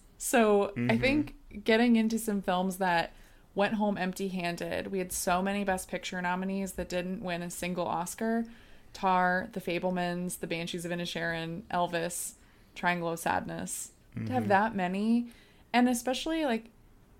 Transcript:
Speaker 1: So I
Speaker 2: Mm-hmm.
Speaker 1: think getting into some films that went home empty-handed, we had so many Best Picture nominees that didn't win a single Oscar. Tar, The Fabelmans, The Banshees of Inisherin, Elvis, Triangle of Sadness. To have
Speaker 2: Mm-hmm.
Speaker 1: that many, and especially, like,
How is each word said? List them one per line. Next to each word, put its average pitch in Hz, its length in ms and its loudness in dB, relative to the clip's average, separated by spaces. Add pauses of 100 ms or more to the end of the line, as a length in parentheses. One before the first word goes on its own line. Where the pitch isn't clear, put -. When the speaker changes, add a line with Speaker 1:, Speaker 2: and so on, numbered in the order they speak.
(180)
Speaker 1:
So 208 580 4
I 120 180 2
Speaker 2:
Mm-hmm. 226 60 2
Speaker 1:
think 285 340 2 (300)
getting 233 320 6
into 226 220 2
some 208 240 -2
films 185 360 0
that 175 340 2 (420)
went 208 200 2
home 208 220 2
empty-handed, 180 920 -4
we 196 100 -2
had 180 140 -4
so 180 280 2
many 196 240 0
Best 190 240 -2
Picture 180 320 -6
nominees 190 520 -2
that 175 160 -6
didn't 180 340 -4
win 175 200 -4
a 175 80 -6
single 175 360 -4
Oscar. 226 580 -2 (480)
Tar, 185 600 2
The 190 80 -6
Fabelmans, 175 800 -2
The 180 60 -6
Banshees 170 380 -6
of 175 60 -6
Inisherin, 170 800 -4
Elvis, 175 600 -2 (420)
Triangle 175 360 -2
of 165 80 -4
Sadness. 175 720 -4 (360)
To 233 60 -4
have 247 120 0
Speaker 2:
Mm-hmm. 202 60 -2
Speaker 1:
that 214 240 4
many, 208 540 0 (460)
and 247 140 6
especially, 320 580 0
like, 226 240 -2 (500)